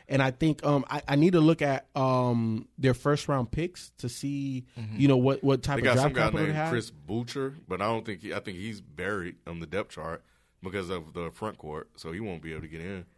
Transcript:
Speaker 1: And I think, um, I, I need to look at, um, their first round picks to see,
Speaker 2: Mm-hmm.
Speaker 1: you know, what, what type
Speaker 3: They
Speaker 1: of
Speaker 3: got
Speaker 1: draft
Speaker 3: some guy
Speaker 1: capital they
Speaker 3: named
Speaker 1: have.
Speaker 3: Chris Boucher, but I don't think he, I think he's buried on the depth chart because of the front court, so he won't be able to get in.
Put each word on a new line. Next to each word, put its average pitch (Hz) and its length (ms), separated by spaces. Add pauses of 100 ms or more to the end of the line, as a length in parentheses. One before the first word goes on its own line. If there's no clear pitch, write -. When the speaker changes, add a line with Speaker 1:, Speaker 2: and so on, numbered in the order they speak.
Speaker 1:
And 135 140
I 131 80
think, 151 340
um, 143 240
I, 147 200
I 143 80
need 165 180
to 170 60
look 160 200
at, 139 360
um, 123 680 (120)
their 127 160
first 143 340
round 135 220
picks 175 480
to 127 100
see, 139 560 (140)
Speaker 2:
Mm-hmm. 110 220
Speaker 1:
you 139 80
know, 135 100
what, 131 260
what 135 180
type 143 140
Speaker 3:
They 117 40
Speaker 1:
of 123 40
Speaker 3:
got 127 100
Speaker 1:
draft 127 120
Speaker 3:
some 143 80
guy 123 80
Speaker 1:
capital 110 160
they 104 80
Speaker 3:
named 101 100
Speaker 1:
have. - 140
Speaker 3:
Chris 117 200
Boucher, 120 640 (140)
but 90 140
I 104 40
don't 113 200
think 98 160
he, 98 100
I 98 80
think 98 160
he's 104 240
buried 90 560 (100)
on 85 140
the 82 60
depth 90 240
chart 80 320 (400)
because 92 260
of 85 240
the 85 180
front 107 280
court, 78 380
so 80 140
he 87 100
won't 95 220
be 80 100
able 78 100
to 80 60
get 80 120
in. 90 240 (140)